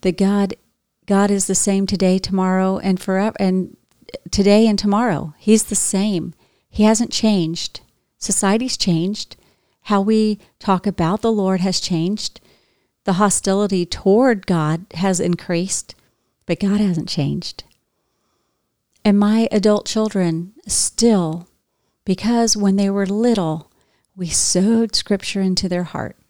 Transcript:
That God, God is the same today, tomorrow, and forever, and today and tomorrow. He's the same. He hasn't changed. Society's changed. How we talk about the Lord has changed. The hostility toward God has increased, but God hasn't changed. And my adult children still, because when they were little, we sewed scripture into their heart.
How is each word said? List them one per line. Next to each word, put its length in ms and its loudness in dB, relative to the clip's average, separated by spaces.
That 160 -2
God, 380 2
God 260 2
is 160 0
the 80 0
same 320 0
today, 320 2
tomorrow, 600 0
and 200 0
forever, 400 -2
and 380 0
today 380 4
and 100 2
tomorrow. 600 0
He's 260 4
the 120 -6
same. 580 -2
He 140 0
hasn't 280 2
changed. 720 -2
Society's 600 -2
changed. 580 -2
How 180 0
we 380 2
talk 280 0
about 340 -2
the 100 0
Lord 280 0
has 200 -2
changed. 640 -4
The 100 -2
hostility 720 0
toward 600 2
God 480 -2
has 240 -2
increased, 760 -4
but 120 -2
God 200 0
hasn't 300 0
changed. 540 -4
And 140 4
my 320 2
adult 340 2
children 680 -2
still, 840 0
because 520 0
when 180 2
they 140 2
were 160 -2
little, 680 0
we 120 -8
sewed 680 0
scripture 460 -2
into 280 0
their 140 -2
heart. 320 -10